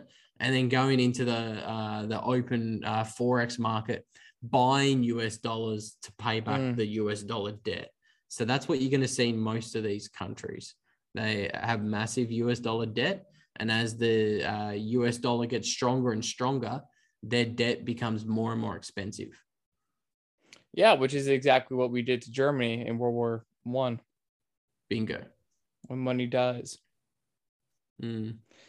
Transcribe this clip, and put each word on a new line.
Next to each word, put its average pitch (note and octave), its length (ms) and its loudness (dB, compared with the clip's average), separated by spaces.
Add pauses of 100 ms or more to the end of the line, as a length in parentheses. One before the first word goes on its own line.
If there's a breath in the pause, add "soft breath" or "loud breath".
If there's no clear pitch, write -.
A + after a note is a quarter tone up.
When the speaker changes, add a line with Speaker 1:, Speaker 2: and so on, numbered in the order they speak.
(400 soft breath)
Speaker 1:
and C3 160 0
then B2+ 140 4
going C3 300 4
into B2 260 2
the, A2+ 440 -4
uh, G#2+ 360 -4
the G#2+ 160 -4
open, A#2+ 640 -2
uh, A2 200 0
forex A#2+ 560 0
market, A2 480 -2 (340 soft breath)
buying C3 640 4
U A#2 180 2
S A2+ 160 -2
dollars A2+ 640 -4
to - 120 -16
pay A2 260 0
back A2 200 0
Speaker 2:
Mm. B2+ 180 0
Speaker 1:
the A2 100 2
U G#2+ 240 0
S G#2 100 -4
dollar G#2 300 -4
debt. G#2 400 -6 (380)
So - 160 -2
that's C3 220 2
what C#3 140 2
you're C3 80 2
gonna C3+ 180 4
see B2 220 2
in A#2 80 0
most A2 380 -2
of A2 80 -2
these G#2 240 -4
countries. - 680 -10 (400)
They G#2+ 400 -2
have A2 300 -2
massive A2+ 480 -2
U A#2 180 0
S A#2+ 100 2
dollar A2+ 280 -2
debt. C3+ 400 -2 (300 soft breath)
And A2+ 120 -2
as A2+ 280 0
the, A2 460 4
uh, G#2 280 -4
U A2 340 0
S A#2+ 120 0
dollar A#2+ 280 0
gets A#2 240 -2
stronger B2 420 2
and A2 140 -2
stronger, C3 560 -2 (400)
their A#2+ 240 2
debt A#2 400 -2
becomes A2+ 400 -2
more A2 260 0
and A2+ 80 -2
more G#2 160 -4
expensive. G2 540 -10 (1400 soft breath)
Speaker 2:
Yeah, A#2+ 200 8
which C3 200 2
is C#3 140 -2
exactly C3 500 4
what B2 140 2
we B2 100 0
did A#2+ 220 0
to A#2 80 -18
Germany A#2+ 560 0
in A#2 100 -2
World A#2+ 160 0
War A#2 320 -2 (180)
One. A#2+ 360 -2 (880)
Speaker 1:
Bingo. A2 360 -4 (600)
Speaker 2:
When C3 120 -6
money B2+ 260 0
dies. B2 540 -2 (1200)
Speaker 1:
Mm. A2+ 360 -6 (320 soft breath)